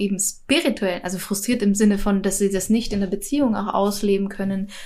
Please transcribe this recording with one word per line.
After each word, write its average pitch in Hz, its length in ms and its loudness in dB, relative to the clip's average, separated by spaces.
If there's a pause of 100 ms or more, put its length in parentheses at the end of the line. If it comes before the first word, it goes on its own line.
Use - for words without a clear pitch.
eben 196 180 0
spirituell, 220 840 0
also 185 160 -4
frustriert 214 440 -2
im 202 120 4
Sinne 208 240 4
von, 196 240 2
dass 196 160 0
sie 202 120 2
das 190 200 0
nicht 226 240 2
in 202 60 0
der 196 80 0
Beziehung 220 460 0
auch 202 180 -4
ausleben 196 580 2
können 196 380 -4 (180)